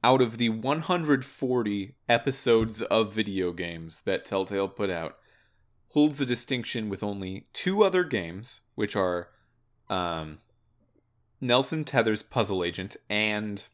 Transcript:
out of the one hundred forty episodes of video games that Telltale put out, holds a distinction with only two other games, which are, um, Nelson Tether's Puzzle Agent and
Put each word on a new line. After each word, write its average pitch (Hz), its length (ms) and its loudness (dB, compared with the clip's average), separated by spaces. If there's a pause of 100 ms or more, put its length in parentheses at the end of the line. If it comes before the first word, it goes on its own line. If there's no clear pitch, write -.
out 131 200 6
of 110 160 -2
the 120 100 4
one 123 300 -2
hundred 156 440 2
forty 110 680 -2 (160)
episodes 117 720 4
of 107 320 2
video 98 380 0
games 85 540 -8
that 95 200 -2
Telltale 98 440 -2
put 101 200 -4
out, 82 280 -6 (720)
holds 147 300 2
a 139 60 0
distinction 120 640 -4
with 98 140 -6
only 98 500 -6
two 196 300 2
other 185 200 4
games, 98 580 -6 (120)
which - 220 -2
are, 90 340 0 (580)
um, 82 520 -4 (1000)
Nelson 135 440 2
Tether's 110 400 2
Puzzle 98 400 0
Agent 90 340 -6 (100)
and 107 560 -2 (100)